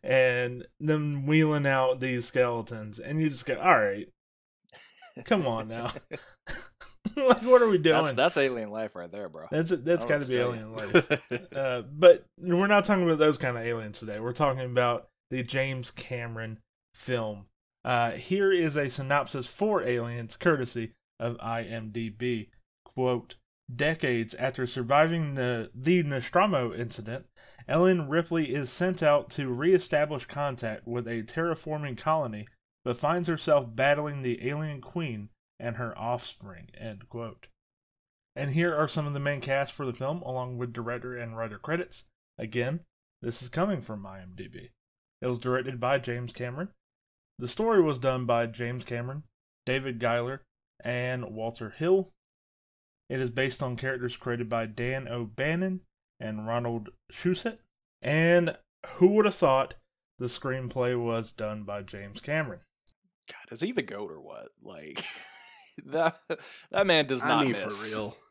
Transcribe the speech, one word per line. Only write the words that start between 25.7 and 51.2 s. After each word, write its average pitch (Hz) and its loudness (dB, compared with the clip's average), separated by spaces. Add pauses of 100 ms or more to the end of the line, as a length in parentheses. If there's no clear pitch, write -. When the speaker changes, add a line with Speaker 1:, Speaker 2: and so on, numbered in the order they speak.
Speaker 1:
the 165 4
Nostromo 143 0
incident, 113 -8 (400)
Ellen 170 4
Ripley 160 0
is 139 -2
sent 180 0
out 147 4
to 139 -4
reestablish 151 2
contact 123 -4
with 117 -4
a 117 -4
terraforming 151 -4
colony, 123 -2 (380)
but 120 -2
finds 165 0
herself 147 2
battling 143 2
the 123 -2
alien 147 -4
queen 113 -6 (320)
and 117 -6
her 120 -6
offspring," 113 -8
end 107 -12
quote. 117 -12 (840)
And 139 -4
here 170 2
are 151 2
some 151 -2
of 143 -4
the 143 -4
main 143 -2
cast 139 0
for 147 -8
the 123 -4
film, 147 -6
along 127 -6
with 120 -6
director 120 -6
and 113 -10
writer 110 -6
credits. - -4 (340)
Again, 120 -4 (400)
this 120 -6
is 120 -8
coming 175 -2
from 101 -12
I 95 -16
M 92 -18
D 92 -14
B. - -18 (500)
It 123 -4
was 123 -2
directed 127 -2
by 127 2
James 123 -6
Cameron. 127 -8 (680)
The 123 -8
story 214 4
was 147 2
done 127 0
by 117 2
James 120 -8
Cameron, 127 -8 (420)
David 131 -2
Giler, 120 0 (420)
and 123 -4